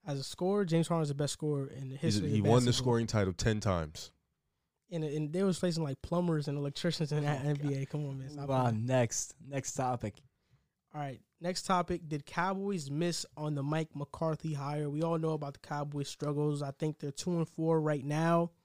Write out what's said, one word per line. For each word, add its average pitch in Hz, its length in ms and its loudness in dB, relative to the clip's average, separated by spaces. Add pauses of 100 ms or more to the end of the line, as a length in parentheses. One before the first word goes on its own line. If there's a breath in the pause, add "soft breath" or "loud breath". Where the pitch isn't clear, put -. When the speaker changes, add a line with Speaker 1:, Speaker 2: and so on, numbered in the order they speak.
Speaker 1:
As 143 140 -4
a 139 40 -6
scorer, 196 420 0
James 165 240 2
Harden 165 140 2
is 147 40 0
the 143 80 -2
best 143 160 0
scorer 143 360 -2
in 135 200 -10
the 131 80 -10
Speaker 2:
He's, 117 200 2
Speaker 1:
history 98 140 0
Speaker 2:
he 107 100 4
Speaker 1:
of 98 60 4
Speaker 2:
won 120 200 8
the 120 60 4
Speaker 1:
basketball. - 20 4
Speaker 2:
scoring 120 340 2
title 101 240 4
ten 107 300 0
times. 85 500 -2 (800)
Speaker 1:
And, 170 140 -2
and 151 260 -2
they 180 120 0
was 190 140 4
facing, 165 240 0
like, 139 200 -4
plumbers 165 480 0
and 143 80 -2
electricians 147 560 -2
in 147 100 2
that 147 220 0
Speaker 3:
Oh, 147 40 2
Speaker 1:
N 147 60 2
B 143 180 0
A. 135 60 -2
Speaker 3:
God. 135 100 -6
Speaker 1:
Come 147 180 -4
on, 135 120 -6
man. 135 120 -8
Stop 143 100 -10
Speaker 3:
Move 139 100 -6
on. 127 200 4
Speaker 1:
playing. 110 140 0
Speaker 3:
Next. 123 480 2 (140)
Next 135 280 -6
topic. 123 400 -2 (800)
Speaker 1:
All 151 60 -8
right. 139 220 -8 (180)
Next 175 220 -4
topic. 175 440 0
Did 147 200 -6
Cowboys 190 640 -2
miss 165 340 -2 (120)
on 151 180 -2
the 139 80 -2
Mike 156 320 -2
McCarthy 156 600 -4
hire? 147 340 -2
We 151 140 -2
all 165 140 2
know 160 140 0
about 143 220 -4
the - 80 -20
Cowboys' 147 480 -4
struggles. 147 520 0
I 139 100 -4
think 151 280 -4
they're 143 120 -6
two 175 260 -2
and 165 100 2
four 160 320 2
right 151 240 2
now. 165 480 2 (140)